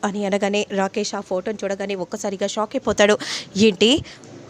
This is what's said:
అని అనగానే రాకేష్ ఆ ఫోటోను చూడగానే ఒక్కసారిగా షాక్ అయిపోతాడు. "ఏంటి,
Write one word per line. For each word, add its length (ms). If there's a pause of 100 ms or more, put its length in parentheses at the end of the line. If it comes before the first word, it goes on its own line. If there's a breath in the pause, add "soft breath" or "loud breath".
అని 220
అనగానే 460
రాకేష్ 440
ఆ 40
ఫోటోను 440
చూడగానే 320
ఒక్కసారిగా 520
షాక్ 280
అయిపోతాడు. 420 (400 loud breath)
"ఏంటి, 460 (460 loud breath)